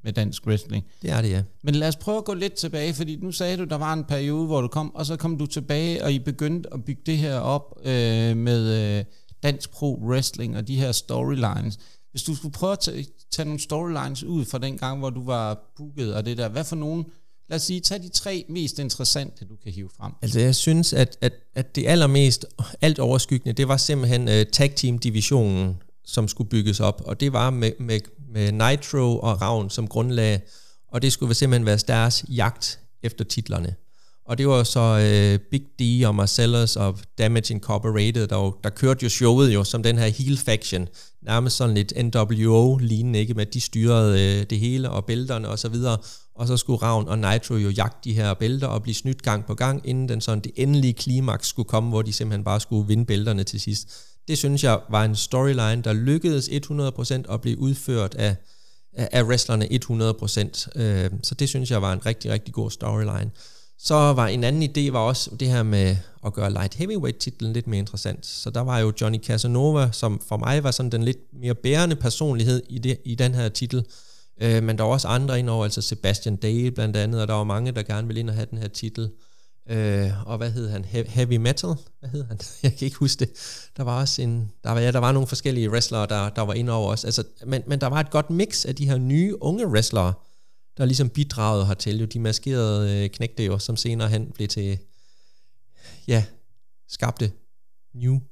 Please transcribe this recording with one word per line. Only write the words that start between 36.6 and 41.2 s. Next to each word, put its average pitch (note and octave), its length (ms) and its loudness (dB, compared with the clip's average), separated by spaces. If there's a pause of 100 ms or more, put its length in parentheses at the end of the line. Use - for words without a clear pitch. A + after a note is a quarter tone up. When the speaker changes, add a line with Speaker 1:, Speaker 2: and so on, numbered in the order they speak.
Speaker 2:
og G2 220 0 (200)
Damage A2+ 360 2
Incorporated, G#2+ 720 0
der, G2+ 100 0
jo, G2 180 0 (100)
der G#2 60 0
kørte C3 340 2
jo A#2+ 40 2
showet B2 460 6
jo G2+ 100 4
som A#2 180 -2
den A#2 160 4
her A2+ 80 4
heel C3 320 2
faction, F#2+ 500 0 (340)